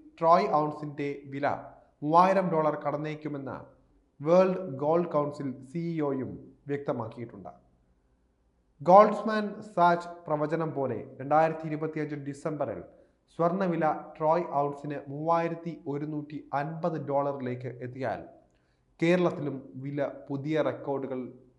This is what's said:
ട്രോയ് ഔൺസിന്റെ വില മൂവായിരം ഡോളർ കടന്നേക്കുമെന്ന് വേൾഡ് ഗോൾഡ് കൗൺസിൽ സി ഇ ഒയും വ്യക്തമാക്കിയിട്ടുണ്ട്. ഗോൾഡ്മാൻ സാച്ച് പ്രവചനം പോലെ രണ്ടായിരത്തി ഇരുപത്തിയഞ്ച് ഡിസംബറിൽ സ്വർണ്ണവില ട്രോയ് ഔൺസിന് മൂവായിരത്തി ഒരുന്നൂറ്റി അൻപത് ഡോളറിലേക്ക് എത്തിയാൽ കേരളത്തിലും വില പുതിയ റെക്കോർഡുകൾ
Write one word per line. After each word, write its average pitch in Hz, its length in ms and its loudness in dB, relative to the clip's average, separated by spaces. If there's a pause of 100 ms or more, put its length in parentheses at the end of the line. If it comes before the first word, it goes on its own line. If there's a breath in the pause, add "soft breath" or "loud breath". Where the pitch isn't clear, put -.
(200)
ട്രോയ് 165 300 6
ഔൺസിന്റെ 147 760 -2
വില 139 220 -2 (560)
മൂവായിരം 185 460 6
ഡോളർ 151 260 2 (120)
കടന്നേക്കുമെന്ന് 147 720 -6 (640)
വേൾഡ് 185 340 6
ഗോൾഡ് 151 500 0
കൗൺസിൽ 147 440 -2 (140)
സി - 120 -8
ഇ 165 240 -2
ഒയും 127 520 -4 (140)
വ്യക്തമാക്കിയിട്ടുണ്ട്. 117 840 -6 (1300)
ഗോൾഡ്മാൻ 208 800 6
സാച്ച് 175 480 2 (180)
പ്രവചനം 151 460 -2
പോലെ 127 480 -4
രണ്ടായിരത്തി 160 460 2
ഇരുപത്തിയഞ്ച് 151 480 -4
ഡിസംബറിൽ 143 680 -6 (540 soft breath)
സ്വർണ്ണവില 175 500 0 (320)
ട്രോയ് 160 340 2
ഔൺസിന് 143 440 -2 (120)
മൂവായിരത്തി 165 800 -2
ഒരുന്നൂറ്റി 147 680 -6
അൻപത് 160 540 -4
ഡോളറിലേക്ക് 135 600 -2
എത്തിയാൽ 127 520 -8 (840)
കേരളത്തിലും 160 720 2
വില 139 320 -4 (220)
പുതിയ 143 320 -2
റെക്കോർഡുകൾ 135 580 -4 (400)